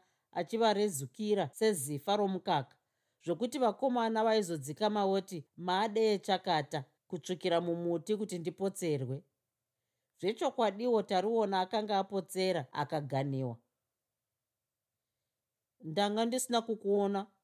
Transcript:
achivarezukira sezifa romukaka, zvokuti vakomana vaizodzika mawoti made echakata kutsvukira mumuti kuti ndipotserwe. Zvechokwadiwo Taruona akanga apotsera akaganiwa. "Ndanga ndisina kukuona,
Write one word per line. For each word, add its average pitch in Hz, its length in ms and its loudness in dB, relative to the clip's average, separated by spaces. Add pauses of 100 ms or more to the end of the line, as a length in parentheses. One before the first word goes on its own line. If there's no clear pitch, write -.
(320)
achivarezukira 202 1160 0
sezifa 170 640 0
romukaka, 190 600 0 (480)
zvokuti 240 360 -2
vakomana 233 640 2
vaizodzika 180 640 0
mawoti 190 560 -2 (120)
made 208 560 2
echakata 160 720 0 (220)
kutsvukira 170 540 -2
mumuti 170 560 -2
kuti 196 220 -4
ndipotserwe. 160 840 -4 (960)
Zvechokwadiwo 226 840 0
Taruona 196 580 2
akanga 208 380 0
apotsera 185 720 -2
akaganiwa. 135 840 -2 (2250)
"Ndanga 202 440 0
ndisina 240 360 0
kukuona, 202 680 0 (160)